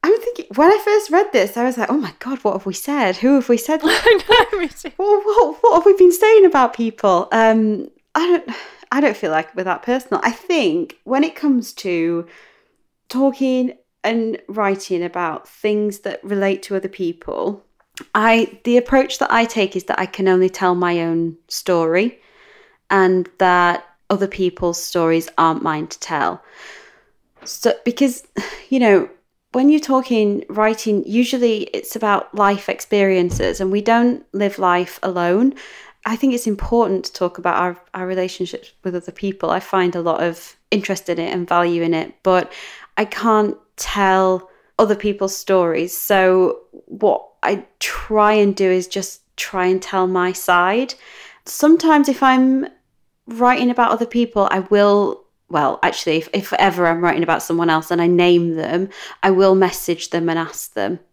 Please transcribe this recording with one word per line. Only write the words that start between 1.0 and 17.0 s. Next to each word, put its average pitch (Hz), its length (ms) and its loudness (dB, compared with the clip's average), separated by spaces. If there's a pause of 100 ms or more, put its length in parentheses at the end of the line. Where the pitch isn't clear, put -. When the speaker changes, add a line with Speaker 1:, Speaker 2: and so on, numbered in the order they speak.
Speaker 1:
read 392 200 2
this, 202 240 0
I 240 80 -2
was 247 140 -2
like, 220 140 -4
"Oh 269 60 0
my 220 220 -4
God, 254 240 -10
what 202 100 0
have 190 120 -6
we 190 80 -6
said? 233 440 -2
Who 269 180 2
have 254 120 0
we 240 100 2
said?" 311 240 -4
Speaker 2:
<laughs> - 20 -14
I 440 680 2
know, 415 80 -4
me 339 80 -4
too. - 300 -14
Speaker 1:
What, 403 280 2
what, 415 360 2
what 480 140 6
have 330 100 4
we 392 100 8
been 370 160 8
saying 427 340 8
about 262 280 4
people? 214 580 0
Um, 220 580 2 (260)
I 330 120 0
don't, 339 300 0 (340)
I 254 100 0
don't 254 140 2
feel 175 160 -4
like 160 240 -4
we're 185 80 -6
that 180 200 -4
personal. 247 400 -4
I 240 80 0
think 208 720 -2
when 262 200 -2
it 330 120 -6
comes 262 380 -2
to 170 540 -4 (800)
talking 262 680 0 (300)
and 226 340 -2 (100)
writing 196 560 -4
about 170 440 -8
things 208 520 -4
that - 240 -10
relate 196 400 -2
to 202 120 -8
other 190 140 -6
people, 180 760 -6 (520)